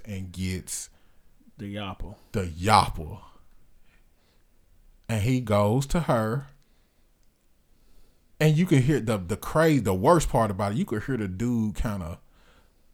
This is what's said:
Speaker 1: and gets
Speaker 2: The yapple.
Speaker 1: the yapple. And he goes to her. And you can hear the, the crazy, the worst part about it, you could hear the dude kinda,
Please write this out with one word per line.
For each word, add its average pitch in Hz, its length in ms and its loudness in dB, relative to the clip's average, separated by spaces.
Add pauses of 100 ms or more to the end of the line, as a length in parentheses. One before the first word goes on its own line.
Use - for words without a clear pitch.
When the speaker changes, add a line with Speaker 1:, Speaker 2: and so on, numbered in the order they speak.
Speaker 1:
and 95 260 -10
gets 92 580 -6 (680)
Speaker 2:
The 101 180 -12
yapple. 104 400 -10 (160)
Speaker 1:
the 98 140 -4
yapple. 85 720 2 (1900)
And 110 140 0
he 127 180 2
goes 107 460 2
to 175 140 0
her. 120 460 -2 (1900)
And 156 160 4
you 170 120 2
can 135 160 6
hear 139 160 2
the, 110 180 -2
the 92 200 -4
crazy, 160 420 2
the 101 160 0
worst 147 340 4
part 113 220 2
about 101 220 -2
it, 110 40 -4
you 196 80 -2
could 107 180 -6
hear 131 140 -4
the 107 100 -4
dude 110 480 -2
kinda, 92 440 -6 (760)